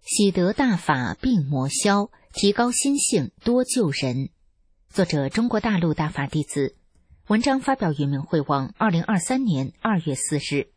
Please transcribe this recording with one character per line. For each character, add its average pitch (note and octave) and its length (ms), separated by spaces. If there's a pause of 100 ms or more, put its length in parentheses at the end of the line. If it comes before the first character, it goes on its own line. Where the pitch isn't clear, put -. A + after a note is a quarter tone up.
《喜 G3+ 300
得 F3+ 220
大 B3+ 220
法 B2+ 460
并 A3 240
魔 C3+ 240
消， G3+ 400 (240)
提 G3+ 180
高 A#3+ 200
心 C#4 260
性 D#3+ 320 (140)
多 B3 200
救 A3+ 280
人》， B2+ 240 (720)
作 F#3+ 160
者 C#3 240
中 A3+ 180
国 A3+ 120
大 G#3+ 180
陆 E3 160
大 D3+ 160
法 C#3 160
弟 D3 160
子。 C#3 340 (520)
文 G#3+ 160
章 C4+ 160
发 C4+ 160
表 F#3 180
于 C#3 140
明 C#3 160
慧 D#3 180
网， C#3 380
二 - 100
零 E3 140
二 G#3 160
三 C4 260
年 C#3 260 (100)
二 G#3+ 180
月 D3 160
四 D3 240
日。 C#3+ 380